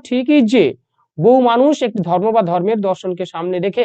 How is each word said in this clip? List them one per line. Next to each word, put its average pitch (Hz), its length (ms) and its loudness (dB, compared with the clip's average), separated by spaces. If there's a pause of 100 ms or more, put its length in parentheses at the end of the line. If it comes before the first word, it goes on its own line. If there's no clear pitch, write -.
ঠিকই 262 340 2 (120)
যে 220 100 4 (540)
বহু 233 220 4 (100)
মানুষ 262 240 2 (140)
একটি 226 120 -6 (100)
ধর্ম 180 260 0
বা 220 60 2 (100)
ধর্মের 190 360 -2
দর্শনকে 185 360 -6 (100)
সামনে 180 260 -6
রেখে 196 260 -4